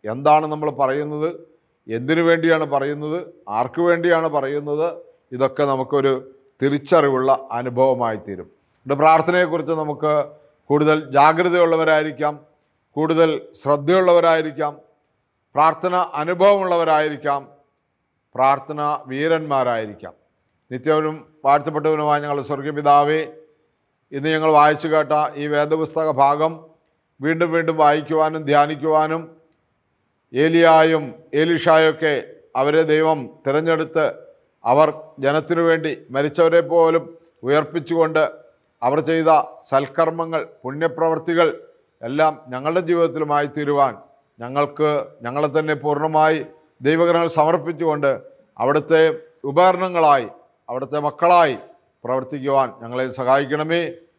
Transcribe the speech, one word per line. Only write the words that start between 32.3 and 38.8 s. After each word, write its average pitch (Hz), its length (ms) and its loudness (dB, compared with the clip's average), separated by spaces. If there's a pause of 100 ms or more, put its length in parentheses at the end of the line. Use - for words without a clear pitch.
അവരെ 147 240 2 (100)
ദൈവം 156 260 0 (260)
തിരഞ്ഞെടുത്ത് 160 600 -2 (640)
അവർ 151 160 6 (360)
ജനത്തിനു 156 440 0
വേണ്ടി 160 240 0 (240)
മരിച്ചവരെ 160 460 2 (100)
പോലും 165 320 2 (440)
ഉയർപ്പിച്ചുകൊണ്ട് 156 760 0 (580)